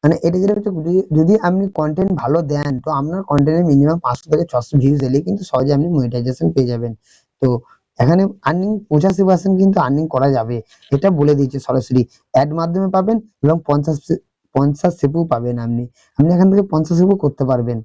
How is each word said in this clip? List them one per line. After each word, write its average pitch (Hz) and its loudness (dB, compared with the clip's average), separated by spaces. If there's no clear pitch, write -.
মানে 160 4
এটা 170 0
যেটা 202 2
হচ্ছে 208 -6
যদি, 160 -4
যদি 165 4
আপনি 190 0
কন্টেন্ট 156 -2
ভালো 147 0
দেন, 143 -2
তো - -6
আপনার 160 -6
কন্টেন্টে 147 2
মিনিমাম 147 4
পাঁচশো 123 -4
থেকে 160 2
ছশো 120 -4
ভিউজ 139 2
এলেই 135 0
কিন্তু 190 -4
সহজে 135 0
আপনি 151 0
মনিটাইজেশন 123 -2
পেয়ে 131 0
যাবেন। 117 -6
তো 131 2
এখানে 165 2
আর্নিং 180 -2
পঁচাশি 180 2
পার্সেন্ট 190 2
কিন্তু 196 2
আর্নিং 143 0
করা 135 2
যাবে, 117 -4
এটা 143 2
বলে 147 4
দিয়েছে 139 -2
সরাসরি। 131 0
অ্যাড 139 2
মাধ্যমে 170 -2
পাবেন 196 0
এবং 147 4
পঞ্চাশ, 147 0
পঞ্চাশ 147 0
সেপও 156 0
পাবেন 120 -4
আপনি, 117 -4
আপনি 151 4
এখান 185 4
থেকে 196 2
পঞ্চাশ 156 0
সেপও 190 4
করতে 143 -2
পারবেন। 120 -2